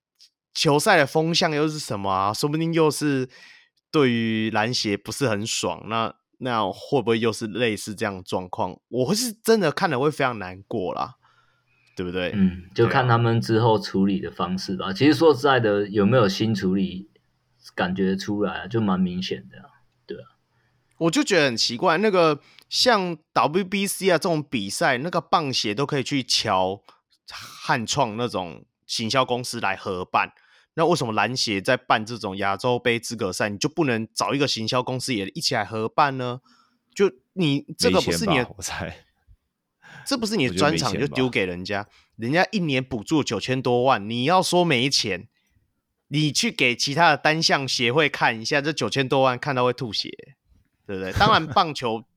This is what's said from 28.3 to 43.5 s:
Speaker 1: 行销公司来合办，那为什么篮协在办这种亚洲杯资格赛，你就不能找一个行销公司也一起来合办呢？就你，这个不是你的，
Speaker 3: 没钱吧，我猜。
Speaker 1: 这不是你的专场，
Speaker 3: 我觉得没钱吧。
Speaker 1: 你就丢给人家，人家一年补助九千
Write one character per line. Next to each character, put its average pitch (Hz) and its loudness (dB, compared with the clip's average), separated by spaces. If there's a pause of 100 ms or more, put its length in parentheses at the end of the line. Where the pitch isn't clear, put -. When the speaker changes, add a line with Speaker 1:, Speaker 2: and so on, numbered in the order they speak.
Speaker 1:
行 113 -6
销 131 2
公 123 -4
司 117 -8
来 98 -2
合 92 -6
办， 98 -2 (420)
那 160 2
为 165 4
什 131 -2
么 110 -4
篮 107 0
协 98 -2
在 123 2
办 117 0
这 113 -10
种 98 -6
亚 98 0
洲 123 0
杯 117 0
资 - -8
格 101 -4
赛， 110 -2
你 104 -6
就 143 -2
不 165 0
能 113 0
找 110 -2
一 139 -2
个 135 0
行 110 -4
销 127 0
公 127 -4
司 127 -4
也 98 -2
一 - -8
起 - -2
来 107 0
合 110 -4
办 139 0
呢？ 123 -6 (520)
就 196 2 (260)
你， 143 0 (140)
这 240 2
个 170 4
不 - 0
是 165 0
你 156 2
的， 123 2
Speaker 3:
没 - -
钱 - 0
吧， - -16
我 - -14
猜。 - -10 (1000)
Speaker 1:
这 277 -2
不 226 -4
是 214 -2
你 131 2
的 90 -4
专 151 2
场， 156 0
Speaker 3:
我 98 -4
觉 - -4
得 123 -2
没 143 -2
钱 147 -4
吧。 - -12
Speaker 1:
你 - -
就 - -
丢 127 0
给 107 0
人 90 -6
家， 101 -4 (300)
人 117 -4
家 175 4
一 220 -2
年 139 0
补 120 -6
助 151 2
九 110 -2
千 127 -2